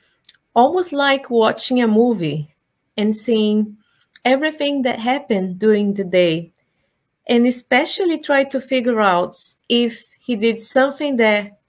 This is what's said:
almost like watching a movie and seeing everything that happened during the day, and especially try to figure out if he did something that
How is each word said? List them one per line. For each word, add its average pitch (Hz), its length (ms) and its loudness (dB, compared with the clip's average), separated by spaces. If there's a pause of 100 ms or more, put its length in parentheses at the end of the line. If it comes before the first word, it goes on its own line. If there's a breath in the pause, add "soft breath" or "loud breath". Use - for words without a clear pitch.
(540 loud breath)
almost 320 380 2
like 277 380 0
watching 240 520 0
a 233 60 2
movie 190 600 0 (480)
and 214 180 0
seeing 214 640 0 (480 loud breath)
everything 285 580 0
that 226 180 -4
happened 220 580 -4
during 208 360 2
the 196 100 -4
day, 175 480 0 (720)
and 240 200 4
especially 302 720 0
try 277 260 0
to 277 160 -6
figure 247 400 -2
out 180 360 2 (320)
if 240 340 0 (180)
he 247 160 -4
did 226 240 0
something 277 560 0
that 208 420 0 (100)